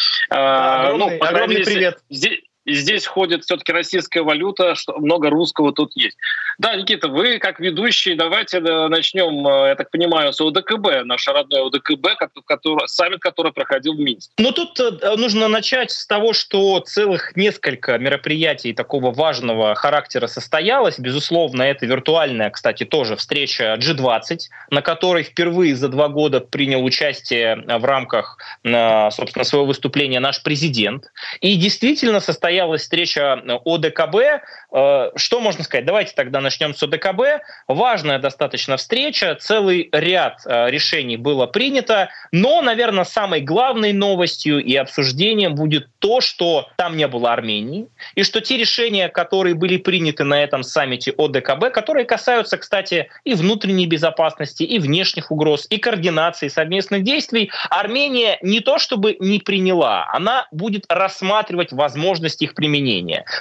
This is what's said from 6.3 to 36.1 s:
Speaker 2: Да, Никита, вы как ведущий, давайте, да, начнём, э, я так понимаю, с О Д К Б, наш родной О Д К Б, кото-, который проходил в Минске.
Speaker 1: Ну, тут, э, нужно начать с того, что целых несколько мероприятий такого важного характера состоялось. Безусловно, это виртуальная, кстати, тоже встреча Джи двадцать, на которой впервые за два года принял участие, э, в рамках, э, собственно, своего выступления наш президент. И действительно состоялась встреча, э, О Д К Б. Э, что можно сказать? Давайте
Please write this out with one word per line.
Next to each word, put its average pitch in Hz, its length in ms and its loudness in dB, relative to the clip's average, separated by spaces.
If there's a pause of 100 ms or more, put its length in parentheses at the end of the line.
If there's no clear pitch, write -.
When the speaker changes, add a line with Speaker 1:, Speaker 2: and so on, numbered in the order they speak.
Speaker 2:
Да, 226 160 0
Никита, 196 320 -2
вы 202 320 0
как 190 220 -4
ведущий, 185 540 0
давайте, 180 440 0
да, 160 300 0
начнём, 160 580 0
э, 139 220 4
я 139 60 2
так 139 160 -6
понимаю, 160 420 2
с - 80 -2
О 156 100 0
Д 190 100 0
К 214 160 -4
Б, 165 280 0
наш 123 200 -4
родной 139 360 0
О 131 80 -2
Д 135 100 -2
К 151 160 -2
Б, 135 220 0
кото-, 156 1000 -2
который 165 360 -2
проходил 139 420 -2
в 151 40 -6
Минске. 135 380 -4
Speaker 1:
Ну, 240 140 4
тут, - 260 -4
э, 214 380 0
нужно 220 320 2
начать 220 420 0
с - 160 -8
того, 214 280 2
что 196 480 2
целых 202 560 -2
несколько 143 600 0
мероприятий 139 760 -2
такого 127 380 -2
важного 117 600 0
характера 135 540 0
состоялось. 175 720 0
Безусловно, 135 640 0
это 139 220 0
виртуальная, 127 640 2
кстати, 113 340 -2
тоже 110 320 0
встреча 131 600 -2
Джи 127 180 0
двадцать, 131 560 -2 (200)
на 143 120 0
которой 170 420 0
впервые 170 540 2
за 139 100 -2
два 139 220 2
года 139 320 2
принял 135 420 -2
участие, 120 800 0
э, 117 120 0
в 113 80 -2
рамках, 127 520 0 (280)
э, 113 460 4
собственно, - 340 -4
своего 143 200 2
выступления 135 540 0
наш 135 240 -2
президент. 139 640 -2 (340)
И 196 160 2
действительно 220 640 2
состоялась 170 600 0
встреча, 147 680 0
э, 120 160 -2
О 165 140 2
Д 156 140 0
К 160 160 0
Б. 240 340 2 (320)
Э, 135 420 4
что - 240 0
можно 196 240 -2
сказать? 127 220 -2
Давайте 196 280 0